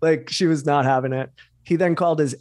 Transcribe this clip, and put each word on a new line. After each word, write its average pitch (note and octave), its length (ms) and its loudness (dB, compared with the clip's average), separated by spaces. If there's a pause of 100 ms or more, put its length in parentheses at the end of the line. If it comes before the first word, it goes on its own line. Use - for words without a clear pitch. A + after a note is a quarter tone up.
Like, D#3+ 280 0
she - 160 -2
was D3+ 200 0
not C#3+ 200 2
having C3 280 0
it. C3 180 -6 (320)
He E3+ 120 0
then E3+ 200 2
called E3 240 0
his C#3 220 0